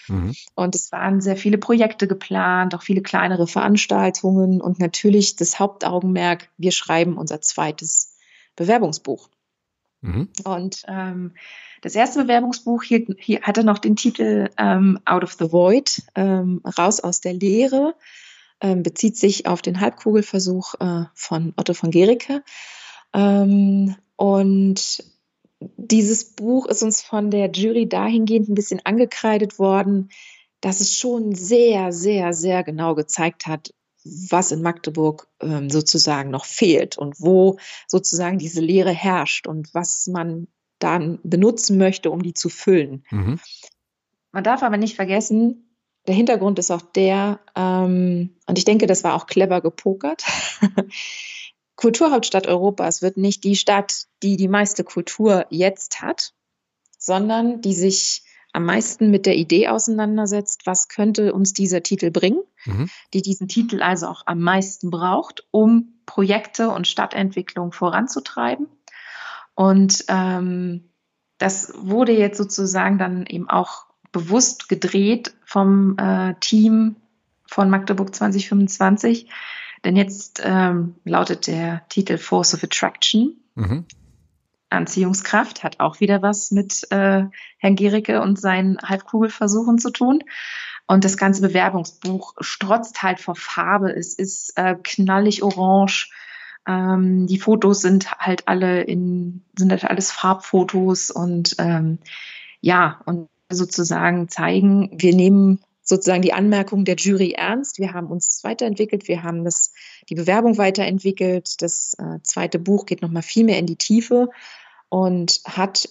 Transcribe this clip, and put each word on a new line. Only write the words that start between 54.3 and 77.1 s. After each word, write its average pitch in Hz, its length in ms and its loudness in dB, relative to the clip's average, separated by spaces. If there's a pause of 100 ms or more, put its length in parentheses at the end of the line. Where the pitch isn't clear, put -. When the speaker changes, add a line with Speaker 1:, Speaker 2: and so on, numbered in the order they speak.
Speaker 2:
die 185 120 0
meiste 202 360 0
Kultur 190 640 0
jetzt 185 540 -2
hat, - 320 -6 (640)
sondern 226 640 -2
die 196 120 0
sich 190 500 -2 (280)
am 170 140 -2
meisten 214 440 2
mit 196 140 4
der 190 120 4
Idee 175 320 2
auseinandersetzt, 214 1000 -2
was 185 220 -2
könnte 208 440 0
uns 196 220 0
dieser 180 280 0
Titel 190 280 -2
bringen, 196 320 0 (240)
Speaker 1:
Mhm. 113 220 -4 (240)
Speaker 2:
die 190 80 -2
diesen 190 260 -4
Titel 226 360 -2
also 175 240 -2
auch 175 180 -12
am 170 160 -4
meisten 185 500 -2
braucht, 180 600 -4
um 226 560 4
Projekte 214 640 0
und 180 160 -4
Stadtentwicklung 185 840 -4
voranzutreiben. 240 960 -4 (840)
Und, 190 540 4
ähm, 180 800 -4 (480)
das - 400 -4
wurde 220 360 2
jetzt 208 260 2
sozusagen 196 600 -2
dann 180 280 -4
eben 175 240 -8
auch - 340 -2 (280)
bewusst 185 580 0
gedreht 196 640 0 (100)
vom, 196 540 2
äh, 185 420 -2
Team 220 560 4 (500)